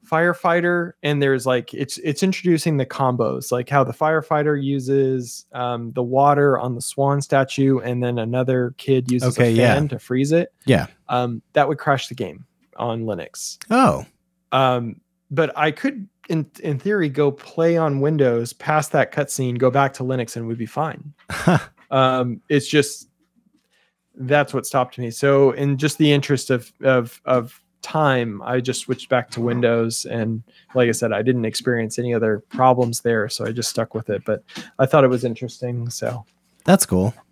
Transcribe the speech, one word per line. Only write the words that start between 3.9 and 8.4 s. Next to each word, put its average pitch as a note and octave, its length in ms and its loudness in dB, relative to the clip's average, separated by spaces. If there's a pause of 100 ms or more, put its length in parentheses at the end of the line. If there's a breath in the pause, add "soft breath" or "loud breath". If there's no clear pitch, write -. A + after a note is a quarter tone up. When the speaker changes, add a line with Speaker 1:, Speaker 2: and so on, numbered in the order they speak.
Speaker 1:
firefighter D3+ 720 0
uses, C3 880 -2
um, A#2+ 420 -6
the B2+ 100 -2
water C#3 540 4
on B2 180 -4
the A#2+ 60 -10
swan C#3 400 -2
statue, C3+ 580 2
and B2 220 -4
then B2 160 -2
another B2 600 -2